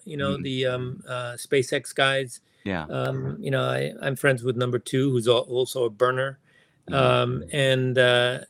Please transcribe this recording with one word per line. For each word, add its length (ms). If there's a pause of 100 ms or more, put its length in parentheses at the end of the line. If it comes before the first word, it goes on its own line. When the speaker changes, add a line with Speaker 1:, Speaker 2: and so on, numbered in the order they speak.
Speaker 1:
you 120
know, 200
Speaker 2:
Mm. 60
Speaker 1:
the, 240
um, 420
uh, 240
SpaceX 600
guys. 460 (240)
Speaker 2:
Yeah. 240
Speaker 1:
Um, 520
you 100
know, 140
I, 360
I'm 140
friends 300
with 120
number 220
two, 320
who's 160
al-, 120
also 460
a 60
burner. 480 (500)
Speaker 2:
Mm. 60
Speaker 1:
Um, 580
and, 460
uh, 520